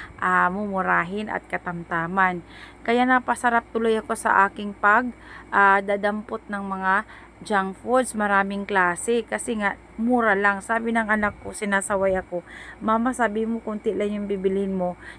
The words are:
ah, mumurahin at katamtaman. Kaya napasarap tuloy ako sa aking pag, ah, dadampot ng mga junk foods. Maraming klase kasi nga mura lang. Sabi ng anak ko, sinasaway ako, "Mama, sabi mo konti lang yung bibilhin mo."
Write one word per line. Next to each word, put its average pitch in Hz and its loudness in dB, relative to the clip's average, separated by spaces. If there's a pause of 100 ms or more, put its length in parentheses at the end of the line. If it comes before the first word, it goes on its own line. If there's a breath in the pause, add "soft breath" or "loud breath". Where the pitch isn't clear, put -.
(200 loud breath)
ah, 180 2
mumurahin 190 -2
at - -4
katamtaman. 175 -2 (400 loud breath)
Kaya 247 2
napasarap 240 2
tuloy 226 2
ako 220 -4
sa 196 4
aking 202 -4
pag, 220 4 (400 loud breath)
ah, 202 6
dadampot 202 -4
ng 202 -6
mga 196 -2 (320 loud breath)
junk 190 -2
foods. 247 0
Maraming 202 0
klase 202 2
kasi 220 -6
nga 202 -2 (160)
mura 226 2
lang. 202 2
Sabi 233 -2
ng 226 0
anak 208 0
ko, 196 -12
sinasaway 196 0
ako, 180 -8 (400 loud breath)
"Mama, 233 0
sabi 220 0
mo 226 -4
konti 214 -4
lang 208 -2
yung 208 -6
bibilhin 190 -2
mo." 180 -4 (180 loud breath)